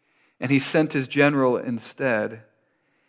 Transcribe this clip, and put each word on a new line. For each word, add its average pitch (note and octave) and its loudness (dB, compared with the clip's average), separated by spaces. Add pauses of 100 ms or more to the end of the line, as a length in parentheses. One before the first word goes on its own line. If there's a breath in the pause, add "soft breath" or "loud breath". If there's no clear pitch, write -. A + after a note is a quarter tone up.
(380)
And B2+ -4
he C#3 4
sent D#3 0
his C3 -2
general C#3 2
instead. A2+ -4 (680)